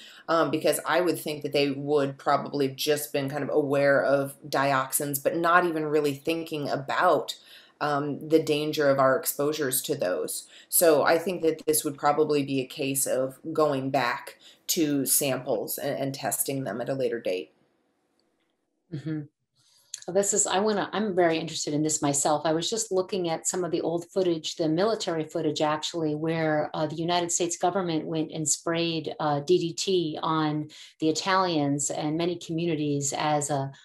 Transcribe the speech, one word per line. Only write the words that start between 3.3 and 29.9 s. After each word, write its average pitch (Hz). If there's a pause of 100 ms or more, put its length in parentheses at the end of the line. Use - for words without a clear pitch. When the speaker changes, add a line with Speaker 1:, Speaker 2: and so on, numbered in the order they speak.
Speaker 1:
of 135
aware 139
of 139 (120)
dioxins, 139
but -
not 170
even 156
really 147
thinking 160
about, 139 (460)
um, 147
the 160
danger 151
of 135
our 131
exposures 143
to 151
those. - (180)
So 156
I 165
think 175
that 160
this 151
would 139
probably 147
be 135
a 127
case 139
of 131 (140)
going 143
back 123 (300)
to 147
samples 135
and, 131
and 135
testing 135
them 110
at 120
a 139
later 117
date. 92 (1400)
Speaker 2:
Mm-hmm. 151 (840)
Well, 175
this 202
is, 196
I 185
wanna, 208
I'm 196
very 165
interested 160
in 147
this 151
myself. 147
I 160
was 165
just 226
looking 185
at 160
some 185
of 165
the 170
old 170
footage, 175
the 165
military 175
footage, 156
actually, 156
where, 156
uh, 160
the 151
United 175
States 170
government 175
went 160
and 156
sprayed, 165
uh, 147
D 180
D 165
T 170